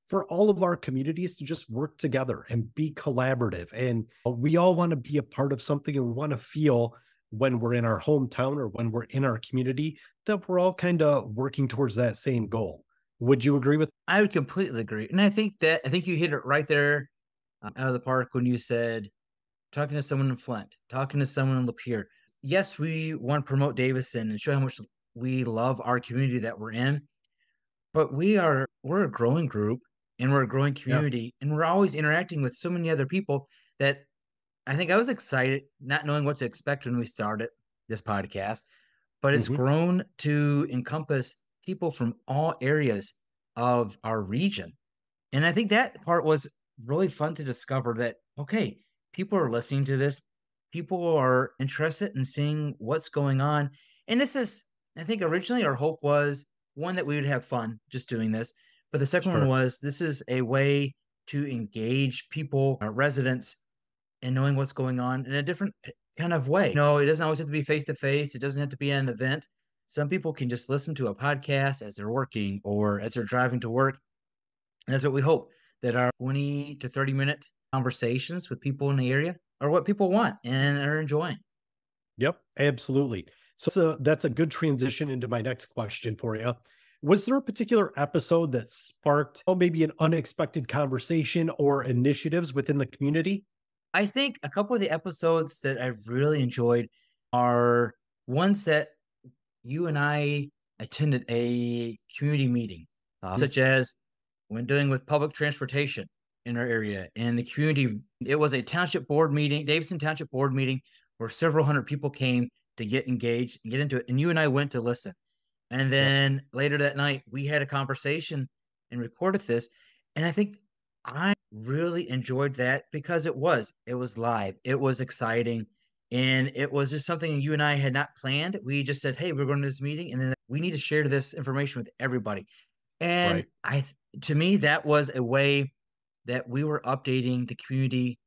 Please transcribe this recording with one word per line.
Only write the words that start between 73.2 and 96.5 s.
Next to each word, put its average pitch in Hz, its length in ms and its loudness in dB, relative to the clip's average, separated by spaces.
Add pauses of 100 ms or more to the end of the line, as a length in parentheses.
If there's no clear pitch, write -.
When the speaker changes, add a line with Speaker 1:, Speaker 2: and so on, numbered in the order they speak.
Speaker 2:
driving 123 380 0
to 117 80 -6
work. 135 280 0 (920)
And 127 60 -2
that's 135 120 2
what 139 80 2
we 139 80 2
hope, 143 280 2 (340)
that 120 120 0
our 123 240 4
twenty 143 560 -4
to 131 140 -10
thirty 139 240 -2
minute 139 320 0 (260)
conversations 127 800 -2
with - 100 -8
people 139 320 -2
in 139 60 2
the 127 140 2
area 156 240 0 (260)
are 143 80 0
what 180 160 4
people 202 260 2
want 208 320 2
and 139 360 2
are 147 200 0
enjoying. 151 380 -2 (800)
Speaker 1:
Yep, 135 200 2 (200)
absolutely. 135 720 0 (280)
So, - 160 -2
so 160 300 2
that's 151 240 2
a 151 40 0
good 147 220 0
transition 139 580 -2
into 127 180 -4
my 117 140 -2
next 127 260 -6
question 110 500 -6
for 113 180 -4
you. 117 180 -2 (480)
Was 185 240 4
there 262 120 2
a 262 40 0
particular 214 560 0
episode 156 540 0
that 117 180 -4
sparked, - 800 -2
oh, 185 80 4
maybe 170 300 4
an 156 140 -2
unexpected 160 680 0
conversation 147 920 0
or 139 280 2
initiatives 139 680 0
within 139 240 0
the 135 80 2
community? 160 600 0 (480)
Speaker 2:
I 202 120 4
think 262 380 -2
a 147 60 -8
couple 208 260 -2
of 220 60 0
the 196 100 0
episodes 165 680 0
that 135 200 -2
I've 113 260 -6
really 139 360 2
enjoyed 120 460 2 (440)